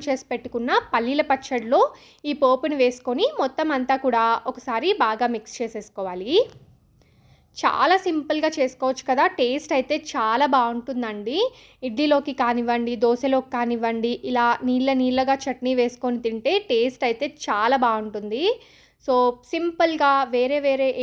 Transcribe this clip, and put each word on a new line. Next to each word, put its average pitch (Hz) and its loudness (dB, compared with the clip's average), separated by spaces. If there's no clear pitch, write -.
చేసి 262 -2
పెట్టుకున్న 240 -6
పల్లీల 262 0
పచ్చడిలో 262 0
ఈ 285 -2
పోపుని 269 2
వేసుకొని 247 0
మొత్తం 311 -2
అంతా 262 0
కూడా 233 2
ఒకసారి 254 -4
బాగా 226 0
మిక్స్ - -12
చేసేసుకోవాలి. 202 -8
చాలా 302 4
సింపుల్గా 311 -2
చేసుకోవచ్చు 262 -2
కదా, 277 2
టేస్ట్ 269 0
అయితే 262 -2
చాలా 240 2
బాగుంటుందండి. 233 -2
ఇడ్లీలోకి 285 0
కానివ్వండి, 240 0
దోశలోకి 254 2
కానివ్వండి, 233 -2
ఇలా 240 2
నీళ్ళ 254 2
నీళ్ళగా 254 2
చట్నీ 254 -4
వేసుకొని 240 -2
తింటే 226 -2
టేస్ట్ 254 0
అయితే 233 -4
చాలా 233 2
బాగుంటుంది. 214 -4
So 262 0
సింపుల్గా 330 2
వేరే 254 2
వేరే 269 2